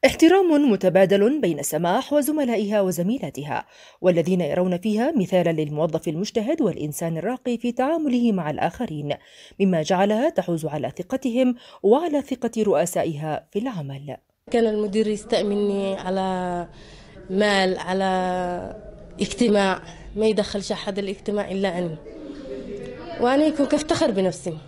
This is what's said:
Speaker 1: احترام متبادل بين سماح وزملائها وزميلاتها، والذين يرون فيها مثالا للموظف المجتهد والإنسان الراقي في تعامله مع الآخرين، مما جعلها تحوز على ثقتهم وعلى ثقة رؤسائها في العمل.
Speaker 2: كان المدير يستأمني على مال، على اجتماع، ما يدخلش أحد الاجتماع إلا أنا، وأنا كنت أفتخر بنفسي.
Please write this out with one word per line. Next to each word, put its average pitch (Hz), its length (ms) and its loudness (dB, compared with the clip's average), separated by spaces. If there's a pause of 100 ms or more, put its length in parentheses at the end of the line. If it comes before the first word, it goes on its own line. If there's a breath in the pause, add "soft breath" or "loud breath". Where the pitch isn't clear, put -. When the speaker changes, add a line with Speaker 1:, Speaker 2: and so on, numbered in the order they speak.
Speaker 1:
احترام 320 640 6
متبادل 196 680 4
بين 160 220 0
سماح 175 500 0
وزملائها 240 680 0
وزميلاتها، 175 840 -2 (360 loud breath)
والذين 175 400 4
يرون 180 360 0
فيها 220 380 0
مثالا 180 360 2
للموظف 156 560 -2
المجتهد 214 540 -2
والإنسان 165 560 -2
الراقي 240 400 -4
في 240 140 -2
تعامله 254 600 2
مع 175 180 0
الآخرين، 151 600 -4 (500 loud breath)
مما 185 220 4
جعلها 208 480 2
تحوز 170 360 -2
على 143 320 -4
ثقتهم 254 580 0 (280 loud breath)
وعلى 277 380 4
ثقة 233 420 -2
رؤسائها 160 880 0
في 202 80 -2
العمل. 147 580 -8 (340)
Speaker 2:
كان 233 140 4
المدير 214 420 0
يستأمني 202 840 0
على 185 760 -4 (640 loud breath)
مال، 190 500 2
على 185 960 -2 (460)
اجتماع، 202 600 2 (340 loud breath)
ما 208 100 0
يدخلش 202 460 -2
أحد 202 280 -6
الاجتماع 202 520 -4
إلا 190 260 -2
أنا، 170 200 -4 (1200)
وأنا 277 280 4
كنت 294 240 0
أفتخر 294 380 0
بنفسي. 185 420 -2 (140)